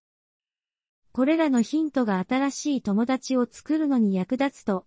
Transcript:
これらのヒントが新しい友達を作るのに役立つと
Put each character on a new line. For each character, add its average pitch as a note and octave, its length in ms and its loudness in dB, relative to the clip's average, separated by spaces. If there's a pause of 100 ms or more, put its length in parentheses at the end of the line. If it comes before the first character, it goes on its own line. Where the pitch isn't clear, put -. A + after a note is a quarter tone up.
(1120)
こ B3+ 120 0
れ D#4 120 2
ら D#4+ 140 2
の A#3+ 120 2
ヒ D#4 200 -2
ン D4+ 80 -2
ト B3+ 140 0
が F#3+ 240 0
新 C4+ 220 0
し C#4+ 260 -4
い - 60 -4
友 G#3 240 0
達 C4 300 -2
を B3 140 2
作 - 280 -4
る D#4 100 0
の C4+ 100 2
に G3+ 160 2
役 F#3 220 -2
立 C#4 240 -2
つ - 40 -20
と F#3+ 220 -4